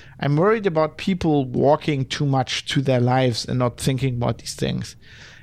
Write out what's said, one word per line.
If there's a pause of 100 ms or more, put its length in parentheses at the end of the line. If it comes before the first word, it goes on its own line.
(200)
I'm
worried
about
people
walking
too
much
to
their
lives
and
not
thinking
about
these
things. (480)